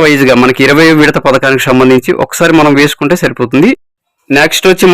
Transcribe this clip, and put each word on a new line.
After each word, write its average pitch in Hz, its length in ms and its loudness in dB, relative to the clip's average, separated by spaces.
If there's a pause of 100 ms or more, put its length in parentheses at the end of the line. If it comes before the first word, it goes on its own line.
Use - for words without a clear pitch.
వైజ్గా 135 380 2
మనకి 127 240 0
ఇరవయో 160 340 2
విడత 147 260 -2
పథకానికి 135 420 -2
సంబంధించి 127 440 0 (120)
ఒకసారి 165 360 -2
మనం 147 200 0
వేసుకుంటే 147 420 -2
సరిపోతుంది. 131 480 -2 (580)
నెక్స్ట్ 151 420 -2
వచ్చి 185 220 0